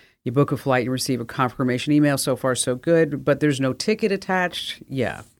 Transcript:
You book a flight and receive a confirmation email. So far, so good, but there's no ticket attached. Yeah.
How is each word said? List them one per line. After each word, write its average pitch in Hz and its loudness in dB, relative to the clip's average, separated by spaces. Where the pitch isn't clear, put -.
You 127 -2
book 143 2
a 135 -2
flight 127 0
and 127 -2
receive 123 -2
a 113 -6
confirmation 127 -2
email. 147 4
So 131 0
far, 127 0
so 123 -2
good, 151 2
but 143 2
there's 147 2
no 131 0
ticket 220 -2
attached. 185 -4
Yeah. 117 -4